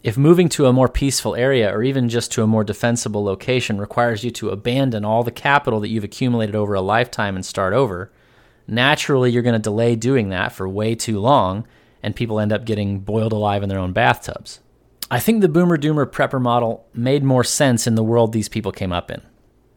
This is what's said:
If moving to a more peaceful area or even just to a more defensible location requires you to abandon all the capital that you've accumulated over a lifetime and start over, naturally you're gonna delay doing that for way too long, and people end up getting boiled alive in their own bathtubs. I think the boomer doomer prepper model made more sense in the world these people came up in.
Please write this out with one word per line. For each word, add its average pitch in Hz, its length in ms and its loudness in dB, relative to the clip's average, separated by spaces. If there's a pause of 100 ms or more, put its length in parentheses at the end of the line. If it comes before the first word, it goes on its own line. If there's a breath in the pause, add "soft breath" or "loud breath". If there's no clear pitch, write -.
If 107 140 -4
moving 165 340 6
to - 160 0
a 123 60 6
more 127 160 4
peaceful - 480 -2
area 120 340 2
or 104 120 -2
even 131 260 0
just 113 240 -2
to 120 100 0
a 110 40 2
more 110 180 2
defensible 107 580 -2
location 104 560 -2
requires 113 460 -2
you 120 80 -4
to - 160 -8
abandon 113 560 -2
all 110 180 0
the 117 80 -4
capital 143 500 0
that 104 80 -4
you've 107 160 -4
accumulated 113 520 -2
over 104 160 -2
a 98 80 0
lifetime 101 560 -2
and 92 80 -8
start 95 300 -2
over, 101 360 -2 (560 soft breath)
naturally 127 640 2
you're 120 120 2
gonna 117 160 2
delay 113 360 0
doing 113 360 0
that 95 220 -2
for 95 140 -8
way 104 280 -2
too 110 260 -4
long, 107 460 2 (360 soft breath)
and 104 140 -6
people 110 240 -2
end 107 100 0
up 110 140 -2
getting 101 360 -2
boiled 110 340 -2
alive 101 280 0
in 101 60 -4
their 98 100 -4
own 92 140 -4
bathtubs. - 680 -2 (500)
I 123 100 0
think 220 220 2
the 185 80 4
boomer 175 260 4
doomer 147 300 0
prepper 139 340 -2
model 120 540 0
made 131 280 0
more 127 220 4
sense - 420 2
in 117 100 2
the 110 60 2
world 113 300 4
these 110 160 -2
people 98 240 -4
came 92 200 -6
up 87 180 -4
in. 82 100 -12 (560)